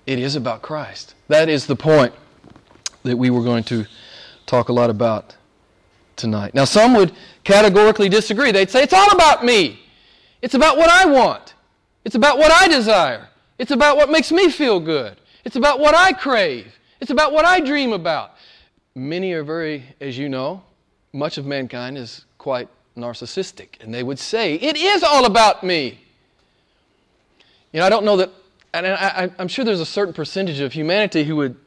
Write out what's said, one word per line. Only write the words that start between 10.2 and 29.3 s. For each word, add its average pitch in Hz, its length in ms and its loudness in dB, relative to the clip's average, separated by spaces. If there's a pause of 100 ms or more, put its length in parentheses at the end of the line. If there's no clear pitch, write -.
It's 247 140 -4
about 277 220 4
what 330 120 4
I 370 160 6
want. 233 480 2 (500)
It's 226 120 -8
about 254 220 2
what 302 140 6
I 359 160 6
desire. 202 640 0 (280)
It's 254 140 -6
about 285 240 2
what 285 140 2
makes 311 200 0
me 349 200 2
feel 240 320 -2
good. 143 340 -6 (300)
It's 240 100 -12
about 262 240 0
what 302 160 2
I 370 160 4
crave. 185 680 -4 (220)
It's 269 120 -10
about 294 200 0
what 311 140 2
I 359 160 2
dream 277 320 -4
about." 160 380 -6 (640)
Many 170 380 -8
are 160 120 -6
very, 151 420 -10 (160)
as 131 160 -12
you 143 100 -8
know, 139 360 -8 (500)
much 147 240 -8
of 139 80 -12
mankind 131 520 -10
is 120 280 -18 (120)
quite 127 300 -8 (300)
narcissistic, 120 760 -12 (100)
and 110 120 -16
they 123 100 -8
would 131 140 -8
say, 208 380 -6
"It 294 220 -4
is 370 260 -2
all 285 220 2
about 214 400 2
me." 160 340 -4 (1700)
You 156 80 -4
know, 180 40 2
I 190 40 4
don't 214 160 0
know 208 100 2
that, 185 140 0 (440)
and 175 140 -4
I, 190 40 -2
I, 185 460 -4